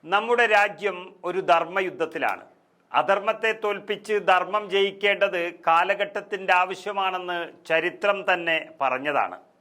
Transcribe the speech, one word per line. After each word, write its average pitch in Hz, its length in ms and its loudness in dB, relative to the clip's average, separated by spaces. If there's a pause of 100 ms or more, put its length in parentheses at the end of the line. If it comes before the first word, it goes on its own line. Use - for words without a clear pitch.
(120)
നമ്മുടെ 233 320 2 (120)
രാജ്യം 196 400 0 (300)
ഒരു 175 120 -4 (120)
ധർമ്മയുദ്ധത്തിലാണ്. 160 920 -2 (560)
അധർമ്മത്തെ 202 520 0 (120)
തോൽപ്പിച്ച് 208 520 -4 (140)
ധർമ്മം 185 340 2 (100)
ജയിക്കേണ്ടത് 196 680 0 (260)
കാലഘട്ടത്തിൻ്റെ 190 960 0
ആവശ്യമാണെന്ന് 185 760 -4 (300)
ചരിത്രം 170 480 0 (120)
തന്നെ 170 280 2 (240)
പറഞ്ഞതാണ്. 127 560 0 (240)